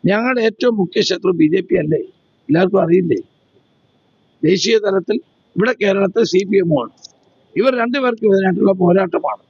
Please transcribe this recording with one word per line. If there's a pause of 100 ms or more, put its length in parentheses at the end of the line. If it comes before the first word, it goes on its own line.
(100)
ഞങ്ങളുടെ
ഏറ്റവും
മുഖ്യ
ശത്രു
ബി
ജെ (100)
പി
അല്ലേ? (460)
എല്ലാവർക്കും
അറിയില്ലേ? (1300)
ദേശീയ
തലത്തിൽ (400)
ഇവിടെ
കേരളത്തിൽ
സി (100)
പി
എമ്മുമാണ്. (720)
ഇവർ (100)
രണ്ടുപേർക്കും
എതിരായിട്ടുള്ള (100)
പോരാട്ടമാണ്.